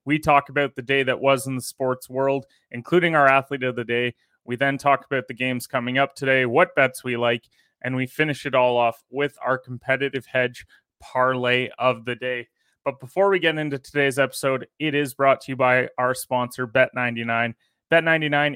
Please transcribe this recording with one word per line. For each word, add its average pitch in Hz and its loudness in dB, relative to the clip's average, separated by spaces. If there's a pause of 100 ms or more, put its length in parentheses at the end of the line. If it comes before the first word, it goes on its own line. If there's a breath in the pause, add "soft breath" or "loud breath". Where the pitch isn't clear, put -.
We 151 -2
talk 147 2
about 139 -2
the 131 -10
day 135 0
that 123 -2
was 135 2
in 135 -4
the 123 -6
sports 127 -6
world, 135 -2 (260)
including 165 0
our 139 6
athlete 135 2
of 120 -2
the 117 -6
day. 120 -2 (280)
We 120 -8
then 139 0
talk 135 0
about 131 -4
the 127 -10
games 127 -4
coming 127 -4
up 139 0
today, 131 0
what 120 2
bets 131 0
we 123 -4
like, 120 0 (360)
and 127 -6
we 127 -2
finish 147 -4
it 135 -6
all 123 4
off 120 2
with 139 -4
our 127 0
competitive 131 -4
hedge 123 -4 (340 soft breath)
parlay 127 0 (100)
of 120 0
the 120 -4
day. 123 -8 (360)
But 139 -6
before 190 2
we 190 2
get 160 0
into 147 -4
today's 139 -2
episode, 135 -2 (140)
it 151 -2
is 143 -2
brought 135 2
to 135 -10
you 131 -6
by 127 2
our 127 0
sponsor, 127 -6
Bet 123 2
ninety-nine. 117 -2 (360)
Bet 165 4
ninety-nine 147 0